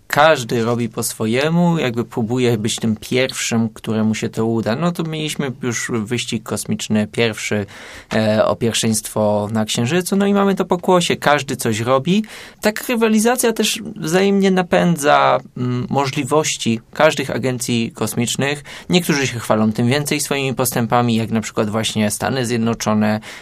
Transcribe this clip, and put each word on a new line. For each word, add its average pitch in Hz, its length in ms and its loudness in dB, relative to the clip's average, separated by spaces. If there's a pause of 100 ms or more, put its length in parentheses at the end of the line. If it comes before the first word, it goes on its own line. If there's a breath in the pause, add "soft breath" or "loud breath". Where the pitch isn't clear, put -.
każdy 131 580 2
robi 117 240 0
po 117 140 -6
swojemu, 156 760 2
jakby 120 260 0
próbuje 120 540 0
być 107 180 -2
tym 110 240 0
pierwszym, 123 680 0
któremu 110 460 0
się 110 140 -4
to 113 180 -2
uda. 113 300 0
No 170 160 0
to 170 100 -4
mieliśmy 156 500 -4 (100)
już 123 320 -4
wyścig 113 480 -4
kosmiczny 107 680 -2
pierwszy, 107 540 -2 (460 loud breath)
e, 110 320 2
o - 120 2
pierwszeństwo 107 960 0
na 110 120 0
Księżycu, 165 520 -2
no 202 100 2
i 202 80 2
mamy 196 200 2
to 196 100 0
pokłosie, 180 520 2
każdy 143 400 2
coś 113 240 0
robi. 135 440 2 (360 loud breath)
Taka 214 280 -2
rywalizacja 226 640 2
też 214 300 -2 (140)
wzajemnie 190 540 2
napędza, 147 880 2 (180)
mm, 123 340 -2
możliwości 139 880 0 (120)
każdych 151 380 2
agencji 120 640 -2
kosmicznych. 131 680 -2 (260 loud breath)
Niektórzy 165 360 2
się 117 120 -6
chwalą 110 340 2
tym 120 140 0
więcej 143 340 0
swoimi 135 340 -2
postępami, 120 600 0
jak 110 160 0
na 113 100 0
przykład 107 300 -2
właśnie 107 400 0
Stany 117 360 -2
Zjednoczone, 110 760 0 (220 loud breath)